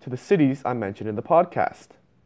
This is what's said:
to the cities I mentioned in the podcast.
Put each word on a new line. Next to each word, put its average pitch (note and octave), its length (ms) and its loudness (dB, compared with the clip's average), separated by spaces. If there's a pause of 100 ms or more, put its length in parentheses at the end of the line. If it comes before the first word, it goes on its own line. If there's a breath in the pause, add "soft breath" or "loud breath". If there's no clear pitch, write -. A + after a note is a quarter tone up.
to - 80 -14
the B2 80 -8
cities C#3+ 480 2
I - 80 -2
mentioned G#2 340 -6
in G#2+ 80 -6
the G2+ 60 -6
podcast. - 680 0 (360)